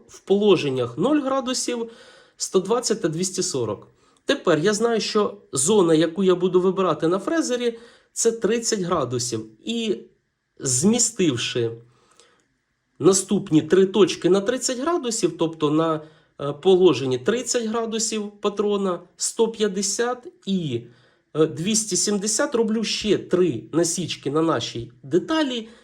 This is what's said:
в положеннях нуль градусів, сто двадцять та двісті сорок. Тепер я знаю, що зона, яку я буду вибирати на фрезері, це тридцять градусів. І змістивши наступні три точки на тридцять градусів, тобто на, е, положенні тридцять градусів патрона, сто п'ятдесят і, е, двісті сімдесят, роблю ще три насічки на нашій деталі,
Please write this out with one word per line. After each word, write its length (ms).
в 120
положеннях 800
нуль 220
градусів, 720
сто 240
двадцять 420
та 60
двісті 340
сорок. 440
Тепер 280
я 160
знаю, 260
що 360
зона, 420
яку 300
я 100
буду 260
вибирати 480
на 100
фрезері, 600
це 200
тридцять 480
градусів. 680
І 320
змістивши 1120
наступні 640
три 240
точки 440
на 100
тридцять 380
градусів, 600
тобто 320
на, 300
е, 120
положенні 680
тридцять 460
градусів 680
патрона, 680
сто 320
п'ятдесят 800
і, 340
е, 120
двісті 500
сімдесят, 580
роблю 300
ще 340
три 440
насічки 580
на 120
нашій 500
деталі, 680